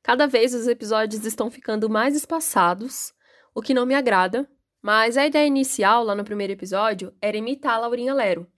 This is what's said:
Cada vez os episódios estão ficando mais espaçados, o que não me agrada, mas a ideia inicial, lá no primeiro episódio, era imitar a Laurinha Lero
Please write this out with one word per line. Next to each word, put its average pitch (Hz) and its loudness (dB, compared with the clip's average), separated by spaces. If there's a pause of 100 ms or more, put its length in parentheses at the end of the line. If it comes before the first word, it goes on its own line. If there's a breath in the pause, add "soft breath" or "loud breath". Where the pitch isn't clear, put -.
Cada 262 2
vez 254 2
os 233 -4
episódios 220 -2
estão 220 -4
ficando 220 -4
mais 240 2
espaçados, 220 -2 (400 soft breath)
o 220 -8
que 269 -2
não 247 2
me 254 0
agrada, 233 0 (320)
mas 220 2
a 285 2
ideia 302 2
inicial, 240 2
lá 202 -2
no 202 -6
primeiro 202 -6
episódio, 196 -4
era 208 -2
imitar 240 -4
a 226 0
Laurinha 240 -4
Lero 185 -2 (100)